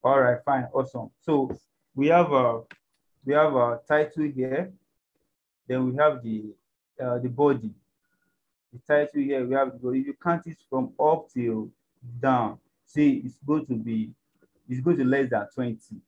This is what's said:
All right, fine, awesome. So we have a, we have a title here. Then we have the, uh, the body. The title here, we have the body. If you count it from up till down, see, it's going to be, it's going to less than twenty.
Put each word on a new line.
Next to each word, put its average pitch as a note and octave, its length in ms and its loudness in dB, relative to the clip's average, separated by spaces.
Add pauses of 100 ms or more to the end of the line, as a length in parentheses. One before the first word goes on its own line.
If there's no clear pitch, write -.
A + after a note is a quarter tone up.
All C3+ 160 4
right, B2 260 4
fine, C3 260 0
awesome. C3 380 -4 (100)
So C#3 380 0 (380)
we C#3 140 0
have E3+ 220 6
a, A#2+ 300 2 (640)
we C3+ 80 -2
have D3+ 220 4
a A#2+ 320 2
title D3+ 360 0
here. C#3 480 -4 (960)
Then B2+ 220 0
we B2+ 80 -4
have D3 240 4
the, A2 220 -6 (600)
uh, B2 140 -2
the B2 100 -4
body. B2 460 0 (960)
The A#2+ 160 -20
title D3 340 0
here, C3+ 220 0
we B2+ 120 -2
have C3+ 160 0
the B2 80 -18
body. B2+ 220 -2
If C3+ 40 -4
you C#3 80 -8
count E3+ 320 -2
it D#3+ 120 -14 (120)
from C3 300 -4
up - 340 2
till A2+ 360 -4 (500)
down, B2 400 0 (260)
see, D3 400 2
it's - 180 -14
going D3 220 -2
to B2+ 80 -6
be, A2+ 380 -4 (580)
it's B2+ 120 -6
going E3 160 2
to C3+ 80 0
less C3+ 220 2
than G#2+ 240 -4
twenty. A#2 440 -8 (120)